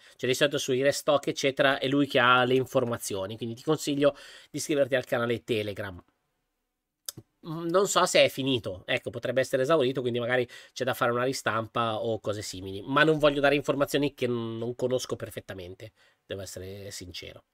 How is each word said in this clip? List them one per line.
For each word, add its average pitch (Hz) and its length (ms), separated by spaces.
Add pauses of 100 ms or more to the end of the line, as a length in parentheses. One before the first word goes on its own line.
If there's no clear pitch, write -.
(160)
Cioè, 123 140
di 127 60
solito 147 220
sui 131 240
restock, 143 460
eccetera, 139 520
è 131 100
lui 143 180
che 139 120
ha 123 260
le 131 100
informazioni. 117 800
Quindi 117 200
ti - 80
consiglio 143 520 (340)
di 147 100
iscriverti 139 360
al 123 80
canale 120 400
Telegram. 104 580 (1500)
Mm, 165 220
non 185 180
so 180 180
se 160 180
è 131 60
finito. 120 560
Ecco, 127 240
potrebbe 123 320
essere 131 220
esaurito, 135 380
quindi 120 180
magari 123 280 (260)
c'è - 100
da 123 100
fare 120 180
una 120 120
ristampa 113 800
o 110 180
cose 107 220
simili. 95 400
Ma 139 220
non 156 160
voglio 143 220
dare 139 140
informazioni 143 580
che 123 140
n-, 117 300
non 117 180
conosco 127 400
perfettamente, 98 760 (340)
devo 98 160
essere 95 500
sincero. 87 640